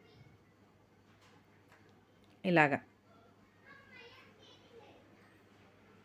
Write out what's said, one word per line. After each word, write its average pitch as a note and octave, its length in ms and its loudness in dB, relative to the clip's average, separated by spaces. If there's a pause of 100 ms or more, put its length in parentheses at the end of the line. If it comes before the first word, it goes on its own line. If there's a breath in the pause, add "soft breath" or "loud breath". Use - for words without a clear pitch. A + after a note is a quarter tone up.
(2500)
ఇలాగా. D#3 360 12 (3250)